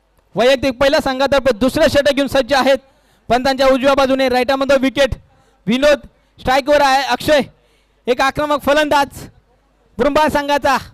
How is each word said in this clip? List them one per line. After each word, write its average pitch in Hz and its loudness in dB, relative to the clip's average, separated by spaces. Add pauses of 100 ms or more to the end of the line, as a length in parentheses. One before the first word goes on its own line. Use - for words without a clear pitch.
(360)
वैयक्तिक 247 0
पहिल्या 285 2
संघातर्फे 269 0
दुसऱ्या 277 0
षटक 285 0
घेऊन 277 -2
सज्ज 269 -2
आहेत. 262 2 (500)
पंतांच्या 254 0
उजव्या 269 2
बाजूने 269 0
राईटामधून 262 0
विकेट. 269 0 (520)
विनोद 269 2 (400)
स्ट्राईकवर 277 0
आहे. 269 2
अक्षय 254 0 (680)
एक 247 -2
आक्रमक 285 -2
फलंदाज. 285 -2 (680)
बुरंबा 285 0
संघाचा 285 -2 (160)